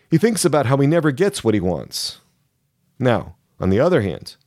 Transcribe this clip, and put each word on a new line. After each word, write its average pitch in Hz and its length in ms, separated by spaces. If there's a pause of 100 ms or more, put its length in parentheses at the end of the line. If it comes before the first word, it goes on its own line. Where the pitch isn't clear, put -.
He 170 100
thinks 220 260
about 147 220
how 135 100
he 139 100
never 156 240
gets 175 320
what 110 120
he 104 60
wants. - 600 (800)
Now, 120 340 (240)
on 92 120
the 101 100
other 160 220
hand, - 340 (100)